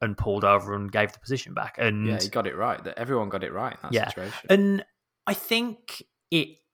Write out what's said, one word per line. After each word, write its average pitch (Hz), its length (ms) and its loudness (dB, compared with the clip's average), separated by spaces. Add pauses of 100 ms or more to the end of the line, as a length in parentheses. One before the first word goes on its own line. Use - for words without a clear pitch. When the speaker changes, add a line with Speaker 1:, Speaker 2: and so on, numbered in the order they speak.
Speaker 1:
and 107 140 -2
pulled 101 280 0
over 101 300 4
and 101 180 -4
gave 104 200 2
the - 60 -20
position - 360 -8
back. 107 240 -6
And 107 280 2
Speaker 2:
Yeah, 110 140 0
he 98 80 0
got 107 180 -2
it 73 100 -4
right. 113 280 -2
That - 140 -8
everyone 120 300 -2
got 95 160 -6
it 73 80 -6
right 113 200 -6
in - 100 -16
that - 100 -8
Speaker 1:
Yeah. 107 160 2
Speaker 2:
situation. - 420 -10
Speaker 1:
And 196 340 6 (420)
I 202 80 0
think - 680 -4 (280)
it 160 180 2 (260)